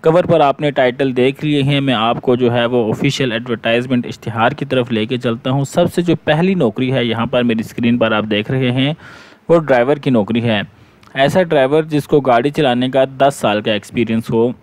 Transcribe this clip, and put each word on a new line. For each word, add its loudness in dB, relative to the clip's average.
कवर 4
पर 2
आपने 2
टाइटल 0
देख 0
लिए 0
हैं, 0
मैं 0
आपको 0
जो 2
है 0
वो 0
official -2
advertisement -2
इश्तिहार -2
की -8
तरफ -2
लेके -2
चलता -4
हूँ। 0
सबसे 0
जो 0
पहली 0
नौकरी 0
है 0
यहाँ -2
पर 0
मेरी 0
screen -2
पर 2
आप 0
देख -2
रहे 0
हैं, -2
वो 6
driver 2
की -2
नौकरी 0
है। -2
ऐसा 2
driver 2
जिसको 0
गाड़ी 2
चलाने 0
का 2
दस 0
साल 0
का -2
experience -4
हो। 0